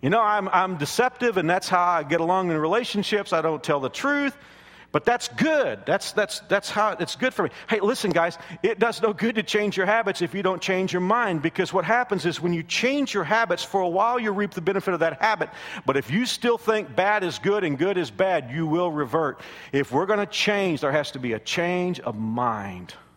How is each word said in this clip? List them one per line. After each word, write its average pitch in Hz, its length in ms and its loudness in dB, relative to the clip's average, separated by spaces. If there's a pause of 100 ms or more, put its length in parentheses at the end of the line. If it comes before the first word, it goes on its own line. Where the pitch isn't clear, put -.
You 131 100 0
know, 220 100 4
I'm, 208 300 2
I'm 185 260 2
deceptive, 233 600 0
and 165 140 2
that's 185 180 0
how 180 160 4
I 170 200 2
get 160 160 0
along 180 320 0
in 156 60 0
relationships. 202 760 0
I 165 80 2
don't 156 240 -2
tell 147 160 2
the 131 80 -2
truth, 285 480 0 (540)
but - 140 0
that's 240 240 0
good. 180 560 0
That's, 180 280 0
that's, - 360 -2
that's 196 220 0
how 214 220 0
it's 165 220 -6
good 254 200 -2
for 208 80 -2
me. 147 80 0 (180)
Hey, 214 120 2
listen, 208 300 0
guys, 170 280 2 (240)
it 202 160 2
does 220 240 2
no 214 100 4
good 214 220 0
to 214 80 0
change 208 340 0
your 190 80 2
habits 202 380 2
if 170 120 -2
you 196 80 -4
don't 185 200 0
change 190 320 0
your 180 80 2
mind, 190 400 2
because 170 320 -2
what 185 100 4
happens 202 400 0
is 160 160 -2
when 175 140 0
you 165 80 -2
change 269 500 0
your 196 120 0
habits, 190 380 0
for 196 200 -2
a 180 60 0
while 220 300 0
you 220 140 -2
reap 202 200 -2
the 180 100 -8
benefit 190 320 0
of 160 60 -2
that 160 200 0
habit. 208 300 2 (340)
But 135 140 2
if 135 120 -4
you 214 140 2
still 240 320 0
think 214 400 -2
bad 202 260 2
is 170 160 -4
good 202 260 0
and 143 120 0
good 180 220 0
is 147 120 -4
bad, 160 400 0
you 160 160 -4
will 170 240 2
revert. 147 520 -2 (300)
If 139 200 0
we're 160 140 2
gonna 208 180 2
change, 196 560 0
there 139 120 0
has 147 180 0
to - 80 -12
be 123 160 -2
a 107 40 -4
change 180 640 -2
of 110 160 -6
mind. 110 800 -4 (220)